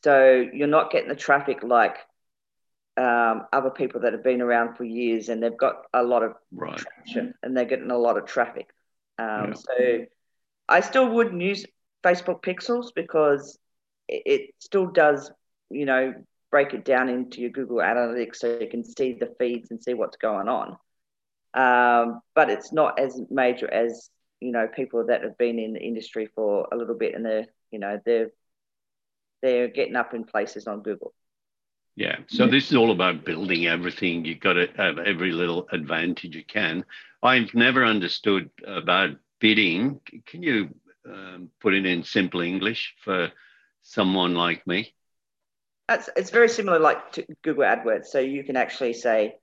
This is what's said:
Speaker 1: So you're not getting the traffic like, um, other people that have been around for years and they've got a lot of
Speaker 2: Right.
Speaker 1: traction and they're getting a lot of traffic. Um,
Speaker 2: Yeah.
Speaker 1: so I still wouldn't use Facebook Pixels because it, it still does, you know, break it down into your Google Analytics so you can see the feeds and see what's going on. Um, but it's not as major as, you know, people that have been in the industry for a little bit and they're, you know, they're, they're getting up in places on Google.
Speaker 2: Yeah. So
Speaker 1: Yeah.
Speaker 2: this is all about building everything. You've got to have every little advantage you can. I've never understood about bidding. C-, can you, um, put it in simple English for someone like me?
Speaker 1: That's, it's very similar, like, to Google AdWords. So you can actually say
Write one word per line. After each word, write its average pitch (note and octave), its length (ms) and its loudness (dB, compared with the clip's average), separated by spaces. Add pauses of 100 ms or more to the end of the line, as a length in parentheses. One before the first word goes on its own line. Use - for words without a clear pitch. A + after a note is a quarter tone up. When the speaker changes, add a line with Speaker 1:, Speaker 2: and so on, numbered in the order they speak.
Speaker 1:
So C3 500 8
you're C#3+ 140 -2
not D3+ 240 2
getting - 180 -2
the C#3+ 60 -4
traffic C#3+ 460 0
like, A#2 360 2 (960)
um, A#2+ 560 2
other B2 180 2
people B2 320 -4
that A2+ 120 2
have A2+ 100 -8
been B2+ 180 2
around A#2 340 0
for B2 100 -8
years A#2 420 -2
and A2+ 160 -2
they've A#2 140 -2
got - 260 0 (100)
a B2 100 4
lot A#2+ 200 2
of A2 120 -4 (180)
Speaker 2:
Right. D#2 240 -10
Speaker 1:
traction - 560 -10 (100)
and B2+ 120 -4
they're B2 100 2
getting B2 260 -4
a B2 60 0
lot A#2 200 2
of - 80 -4
traffic. - 440 -4 (480)
Um, G#2+ 320 -4
Speaker 2:
Yeah. G#2+ 40 -8
Speaker 1:
so B2 520 0 (640)
I E3 120 6
still C4 280 2
wouldn't A3 320 0
use G3 240 -4 (380)
Facebook F3+ 380 0
Pixels A#3+ 540 -4
because D3 640 0 (500)
it, - 160 -6
it C#3 340 -2
still F#3+ 280 -2
does, D3+ 440 2 (380)
you C#3+ 160 -6
know, C3 280 0 (380)
break C#3 220 4
it A2 100 -8
down C3 260 2
into B2 320 -6
your A#2+ 100 -6
Google A#2+ 260 -4
Analytics A#2 600 0
so A#2 220 -2
you A2+ 80 -4
can A#2 160 -8
see C3 300 -4
the A#2 260 -6
feeds A#2+ 320 -4
and A2+ 100 -12
see B2 120 -4
what's A2 240 -4
going G#2 320 -2
on. - 280 -4 (760)
Um, A#2+ 680 4 (140)
but D3+ 140 6
it's - 240 -4
not D3+ 260 2
as B2+ 300 -2
major B2+ 420 0
as, A#2 380 -2 (300)
you B2 120 -8
know, A2+ 160 0
people A#2 400 -4
that A#2+ 160 0
have - 140 -8
been A#2 220 0
in A2 140 -6
the G#2+ 60 -10
industry A2 560 -8
for G#2 360 0
a - 40 -4
little A#2 220 -4
bit A2+ 180 -2
and A2+ 100 -6
they're, A2 220 -4 (240)
you G#2+ 80 -10
know, G#2 260 -6
they're, A2+ 260 0 (1080)
they're B2 260 2
getting A#2+ 280 -4
up B2 180 -2
in A#2 100 -6
places G#2 440 -6
on G#2 140 -8
Google. G#2 320 -8 (800)
Speaker 2:
Yeah. - 220 -4 (100)
So - 180 2
Speaker 1:
Yeah. A#2+ 60 6
Speaker 2:
this C#3 200 2
is D3+ 40 4
all A#2 160 6
about F2 340 0
building E2+ 420 -2
everything. E2+ 580 -2
You've D#2+ 140 -8
got F#2+ 140 0
to F2 140 2 (100)
have F2+ 220 0
every F2+ 320 -2
little E2+ 400 -2
advantage E2 640 -4
you D#2+ 80 -14
can. F#2 420 -4 (360)
I've B2 320 2
never B2+ 320 4
understood G2 640 0 (160)
about G2 460 0 (280)
bidding. G#2+ 600 2 (100)
C-, - 160 -20
can E3+ 160 -16
you, A2 320 -2 (320)
um, F#2 440 -16 (100)
put G2 140 2
it F#2+ 120 2
in F2 180 0
simple F2+ 380 -2
English F#2+ 600 -4
for F#2 280 -2 (500)
someone F#2 540 -2
like E2+ 300 -2
me? F#2 280 -4 (920)
Speaker 1:
That's, A3+ 280 -2
it's F#3 140 -4
very A#3 200 6
similar, G3 280 0
like, - 360 2
to - 120 -8 (160)
Google C#3+ 220 0
AdWords. A2+ 420 0
So - 140 -2
you C3+ 240 -4
can C#3 120 -6
actually B2 380 -2
say A2 500 0